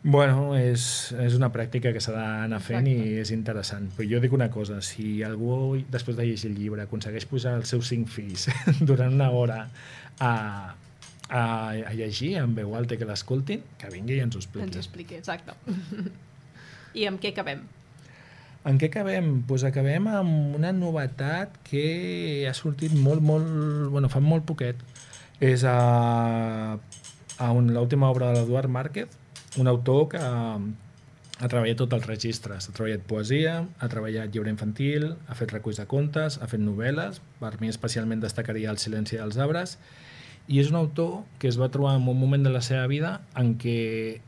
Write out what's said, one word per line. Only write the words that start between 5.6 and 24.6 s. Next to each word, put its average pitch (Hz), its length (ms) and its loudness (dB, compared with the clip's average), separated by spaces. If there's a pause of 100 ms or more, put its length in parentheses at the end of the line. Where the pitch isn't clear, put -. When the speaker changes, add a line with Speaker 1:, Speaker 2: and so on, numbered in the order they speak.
Speaker 1:
després 120 300 -4
de 117 100 0
llegir 110 220 -4
el 101 80 -4
llibre, 104 260 -6
aconsegueix 107 460 -8
posar 123 260 -2
els 113 160 -4
seus 120 160 0
cinc 117 240 -2
fills 101 380 -6 (160)
<laughs> 151 240 4
durant 127 260 4
una 135 160 4
hora 113 300 0 (560)
a, 120 160 2 (960)
a, 127 100 0
a 110 560 -2
llegir 110 460 -4
en 120 160 0
veu 104 180 -6
alta 120 220 -4
i - 20 -8
que 110 80 -4
l'escoltin, 135 560 -4 (160)
que 101 140 -14
vingui 120 240 -4
i 123 80 0
ens 107 100 -2
ho 92 80 -8
expliqui. 104 240 -8
Speaker 2:
Ens 90 80 -8
ho 92 80 -8
expliqui, 170 380 -16
exacte. 170 340 -10 (720)
<laughs> - 720 -16
I 208 80 0
amb 190 160 -6
què 202 80 -2
acabem? 139 320 -6 (1040)
Speaker 1:
En 135 80 6
què 151 160 2
acabem? 185 560 0
Pues 131 160 2
acabem 139 480 2
amb 156 480 2
una 185 160 2
novetat 160 880 -2
que 165 800 -2
ha 131 80 -2
sortit 156 400 -2
molt, 151 320 6
molt... 151 720 2
bueno, 139 160 2
fa 135 80 2
molt 156 240 4
poquet. 123 400 -4 (560)